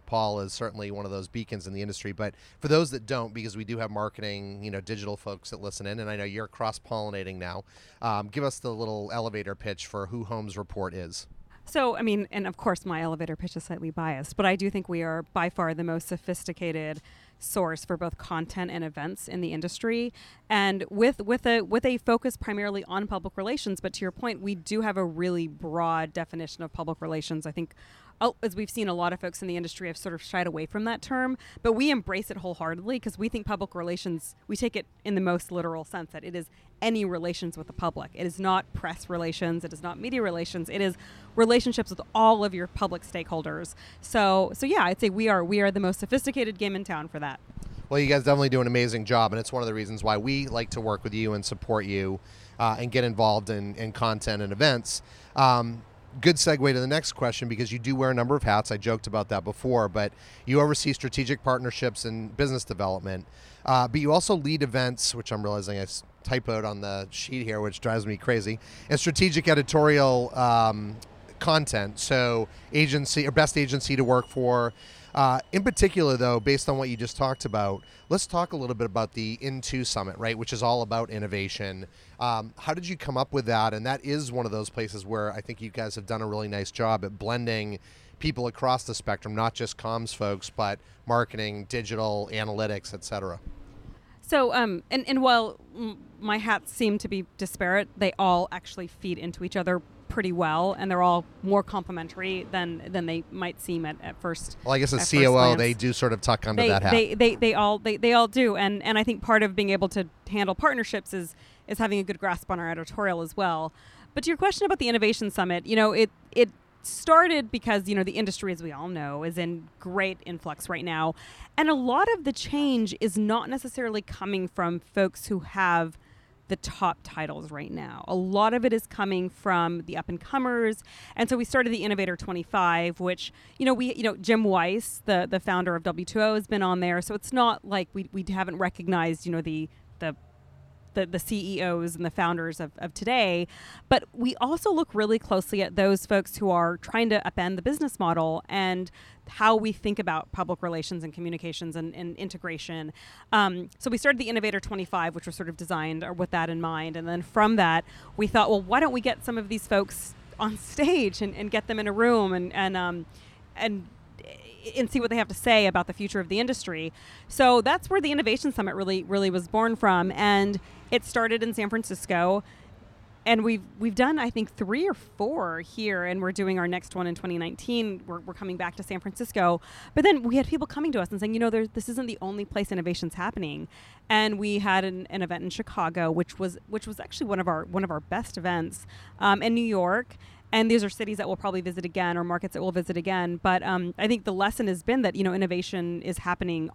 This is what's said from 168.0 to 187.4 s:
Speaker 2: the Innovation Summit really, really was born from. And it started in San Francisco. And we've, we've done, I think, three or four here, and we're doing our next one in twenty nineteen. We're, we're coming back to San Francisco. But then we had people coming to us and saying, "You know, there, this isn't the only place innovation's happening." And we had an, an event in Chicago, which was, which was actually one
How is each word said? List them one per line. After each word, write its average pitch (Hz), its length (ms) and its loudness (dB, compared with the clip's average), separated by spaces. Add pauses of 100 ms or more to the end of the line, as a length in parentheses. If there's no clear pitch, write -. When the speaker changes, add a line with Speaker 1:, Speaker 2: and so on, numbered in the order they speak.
Speaker 2:
the 294 120 0
Innovation 269 380 0
Summit 202 240 -2
really, 190 280 0
really 196 260 2
was 180 180 0
born 220 300 2
from. 185 360 4
And 202 460 4 (340)
it 247 120 2
started 226 380 2
in 233 100 -2
San 202 160 -2
Francisco. 196 760 0 (800)
And 220 180 4
we've, 214 200 2 (180)
we've 214 160 -2
done, 277 240 4
I 240 100 -2
think, 220 240 -4
three 240 340 -2
or 339 60 0
four 202 640 -4
here, 190 460 -4
and 180 180 -2
we're 185 80 0
doing 190 300 0
our 175 80 0
next 180 260 -6
one 180 140 -2
in 170 80 -4
twenty 175 220 -4
nineteen. 208 680 -4
We're, 175 140 -10
we're 180 140 -12
coming 185 220 -8
back 170 200 -6
to 196 80 -12
San 185 160 -8
Francisco. 185 600 0 (360)
But 302 80 4
then 330 180 6
we 240 140 2
had 269 100 4
people 302 220 -2
coming 302 240 -4
to 220 80 0
us 175 100 -4
and 208 80 -6
saying, 214 160 -2
"You 226 60 0
know, 233 100 2
there, 220 160 2
this 214 220 -8
isn't 240 180 -4
the 233 160 -6
only 202 220 -6
place 202 260 -4
innovation's 175 440 -2
happening." 165 520 -6 (420)
And 214 300 4
we 208 220 0
had 190 240 4
an, 185 260 -6
an 190 120 -2
event 175 200 -4
in 180 80 -4
Chicago, 170 640 -2
which 175 260 -2
was, 185 180 -4 (120)
which 214 180 -6
was 214 140 -12
actually - 260 -6
one 196 140 0